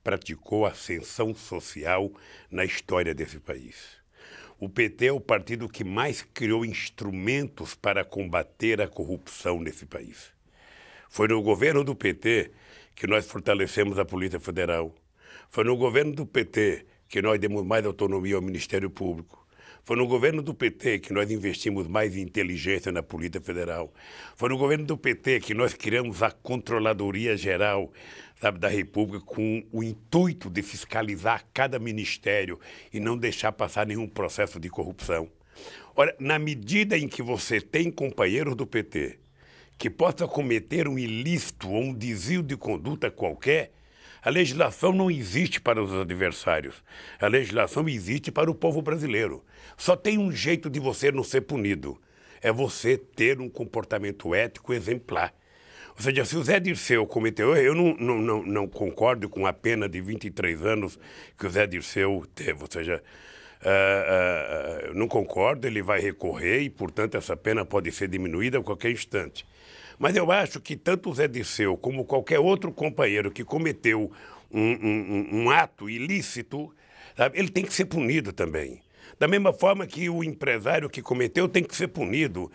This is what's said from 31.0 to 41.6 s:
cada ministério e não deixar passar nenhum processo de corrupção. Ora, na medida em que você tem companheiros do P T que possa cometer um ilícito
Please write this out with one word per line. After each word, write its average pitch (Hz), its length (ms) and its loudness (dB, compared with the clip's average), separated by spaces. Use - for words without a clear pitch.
cada 131 280 0
ministério 101 800 -2
e 107 80 -4
não 113 180 0
deixar 113 320 -2
passar 104 340 -2
nenhum 107 220 -4
processo 92 540 -4
de 87 100 -10
corrupção. 82 580 -4
Ora, 147 240 4
na 147 180 0
medida 151 580 0
em 143 120 0
que - 120 -8
você 117 400 0
tem 165 300 0
companheiros 127 640 0
do 110 100 -6
P 107 200 -2
T - 340 -6
que - 140 -4
possa 170 380 0
cometer 131 580 0
um 139 100 -4
ilícito 120 720 -4